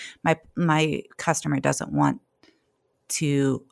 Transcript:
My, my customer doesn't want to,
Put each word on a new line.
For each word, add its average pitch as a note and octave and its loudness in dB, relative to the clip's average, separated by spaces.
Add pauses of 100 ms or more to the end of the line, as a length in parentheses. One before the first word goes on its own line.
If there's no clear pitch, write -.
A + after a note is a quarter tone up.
(240)
My, D#3+ 2 (180)
my D#3 2 (160)
customer D3 -2
doesn't C#3 -2
want D3 2 (880)
to, C#3 0